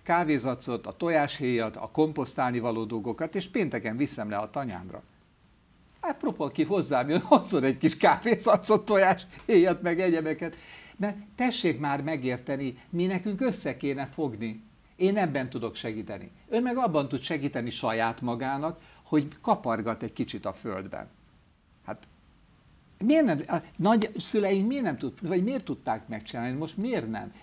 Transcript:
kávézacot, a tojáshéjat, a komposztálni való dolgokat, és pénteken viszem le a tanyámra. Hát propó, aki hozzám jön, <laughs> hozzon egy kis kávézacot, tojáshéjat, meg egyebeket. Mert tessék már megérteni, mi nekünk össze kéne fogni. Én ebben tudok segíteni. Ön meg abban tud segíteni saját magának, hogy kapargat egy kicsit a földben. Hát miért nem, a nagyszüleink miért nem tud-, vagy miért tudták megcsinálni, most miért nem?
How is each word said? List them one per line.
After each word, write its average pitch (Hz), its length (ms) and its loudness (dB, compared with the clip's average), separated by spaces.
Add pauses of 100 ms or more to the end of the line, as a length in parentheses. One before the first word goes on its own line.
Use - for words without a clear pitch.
kávézacot, 135 800 0
a - 120 -10
tojáshéjat, 135 800 0
a - 160 -10
komposztálni 139 680 0
való 113 240 -2
dolgokat, 117 520 -6
és 190 120 -4
pénteken 120 500 -2
viszem 127 320 -4
le 104 80 -4
a 107 120 -4
tanyámra. 110 540 -8 (960)
Hát - 160 -4
propó, - 260 -2
aki 151 200 0
hozzám 143 460 0
jön, 165 180 2
<laughs> - 60 8
hozzon 170 300 4
egy 135 140 4
kis - 200 2
kávézacot, 208 880 4
tojáshéjat, 190 960 4
meg 170 180 0
egyebeket. 160 560 0 (400)
Mert 202 220 -4 (180)
tessék 190 440 0
már 143 220 -2
megérteni, 135 760 -4 (120)
mi 175 160 0
nekünk 190 360 -2
össze 165 360 -2
kéne 139 280 -2
fogni. 113 580 -6 (320)
Én 196 220 2
ebben 139 320 0
tudok 117 260 -6
segíteni. 107 560 -8 (180)
Ön 233 140 0
meg 247 140 -2
abban 156 300 2
tud 135 140 -4
segíteni 135 480 -4
saját 113 520 -2
magának, 131 580 -4 (240)
hogy 147 240 2 (140)
kapargat 113 640 0
egy 113 100 -8
kicsit 110 320 -6
a 98 80 -4
földben. 98 560 -10 (760)
Hát - 220 -12 (920)
miért 302 240 6
nem, 156 220 2
a 175 100 0 (180)
nagyszüleink 202 920 2
miért 269 160 -2
nem 147 140 -2
tud-, 143 300 -8
vagy 180 160 2
miért 247 200 -2
tudták 113 440 -6
megcsinálni, 120 500 -6
most 156 200 -6
miért 190 320 -2
nem? 104 340 -6